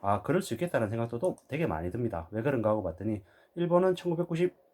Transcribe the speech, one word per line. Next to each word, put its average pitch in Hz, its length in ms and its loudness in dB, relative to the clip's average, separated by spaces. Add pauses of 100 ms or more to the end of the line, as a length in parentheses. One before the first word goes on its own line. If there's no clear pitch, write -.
'아, 101 220 0
그럴 185 200 2
수 185 120 -4
있겠다.'는 139 340 0
생각도 117 300 -2
또 180 160 0 (140)
되게 151 180 -2
많이 87 240 -2
듭니다. 90 400 -4
왜 110 120 -4
그런가 117 280 2
하고 107 140 2
봤더니, 101 360 -4 (360)
일본은 175 400 4
천구백구십일 165 560 0 (220)